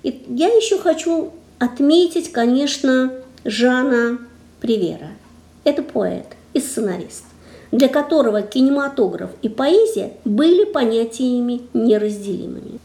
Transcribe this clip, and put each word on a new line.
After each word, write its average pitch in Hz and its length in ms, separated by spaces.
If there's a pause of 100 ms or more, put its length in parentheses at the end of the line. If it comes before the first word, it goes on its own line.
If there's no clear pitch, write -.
И 254 260
я 269 180
ещё 440 320
хочу 330 520 (280)
отметить, 311 720
конечно, 262 800 (340)
Жана 240 720 (420)
Привера. 175 480 (560)
Это 285 180
поэт 185 420 (280)
и - 60
сценарист, - 680 (460)
для 254 160
которого 269 540
кинематограф 254 880 (120)
и 220 80
поэзия 370 640 (120)
были 320 380
понятиями 240 1000 (120)
неразделимыми. 214 1120